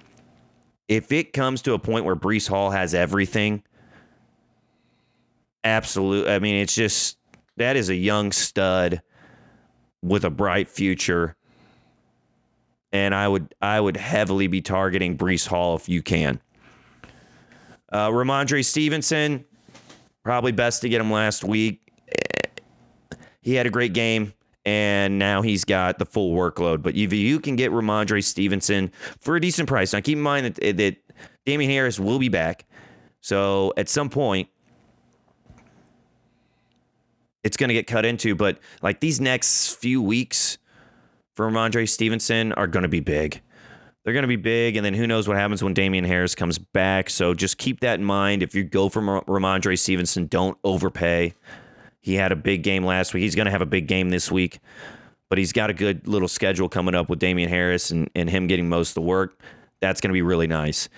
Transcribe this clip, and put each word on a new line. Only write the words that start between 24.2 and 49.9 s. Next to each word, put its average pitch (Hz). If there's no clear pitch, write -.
and 101
now 98
he's 107
got 92
the 98
full 92
workload. 85
But 87
if 101
you 117
can 135
get 127
Rhamondre 107
Stevenson 98
for 156
a 165
decent 170
price, 104
now 101
keep 151
in 147
mind 139
that, 98
that 98
Damian 139
Harris 131
will 104
be 131
back. 85
So 98
at 101
some 143
point, 110
it's 107
gonna 123
get 113
cut 113
into. 113
But, 95
like, 101
these 151
next -
few 123
weeks 117
for 110
Rhamondre 113
Stevenson 113
are 101
gonna 90
be 82
big. 76
They're 113
gonna 135
be 123
big, 113
and 104
then 98
who 117
knows 110
what 101
happens 101
when 95
Damian 95
Harris 90
comes 85
back. 95
So 90
just 87
keep -
that 117
in 101
mind. 98
If -
you 95
go 95
for 110
Ra-, 98
Rhamondre 95
Stevenson, 90